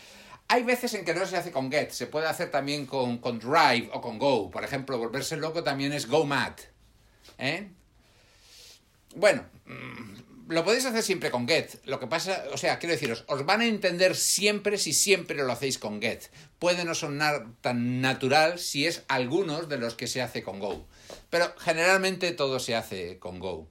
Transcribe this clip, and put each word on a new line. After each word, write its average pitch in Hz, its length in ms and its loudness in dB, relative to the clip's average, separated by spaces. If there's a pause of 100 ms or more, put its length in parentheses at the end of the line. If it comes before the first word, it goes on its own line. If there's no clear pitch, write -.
(480)
Hay 247 160 6
veces 240 320 2
en 185 100 -6
que 165 80 2
no 185 140 0
se 180 100 -2
hace 170 140 -2
con 131 200 -2
get. 131 200 0
Se - 160 -6
puede 156 200 0
hacer 160 220 -2
también 143 360 -2
con, 123 320 0
con 120 220 -4
drive 127 520 4
o 127 100 -8
con 113 160 -8
go. 110 320 2
Por 107 140 -8
ejemplo, 131 340 -4
volverse 123 380 -4
loco 160 280 -4
también 139 300 -2
es 117 140 -4
go 147 180 4
mad. 127 280 0 (840)
¿Eh? 165 300 -4 (1500)
Bueno, 170 300 4 (200)
mm, - 880 -16
lo 165 100 2
podéis 240 220 2
hacer 226 180 0
siempre 156 260 0
con 120 180 0
get. - 380 0
Lo 131 140 -4
que 127 80 -8
pasa, 170 460 -2
o 135 40 -6
sea, 143 220 0
quiero 170 140 -2
deciros, 143 340 -2
os 139 180 -2
van 202 160 2
a 233 40 4
entender 185 500 2
siempre 208 600 2
si 160 160 0
siempre 185 500 2
lo 135 80 0
hacéis 139 260 -2
con 107 240 -6
get. 110 280 -4 (300)
Puede 175 260 2
no 165 100 -2
sonar 147 520 0 (140)
tan 123 380 0
natural 139 600 4
si 143 260 -2
es 165 220 -2
algunos 151 600 0
de 143 100 -4
los 117 180 -4
que 123 120 -8
se 127 140 -4
hace 117 220 -6
con 98 160 -8
go. 95 260 -6 (440)
Pero 170 280 2
generalmente 180 720 2
todo 135 280 -2
se 120 160 -2
hace 92 420 -6
con 90 220 -10
go. 85 320 -8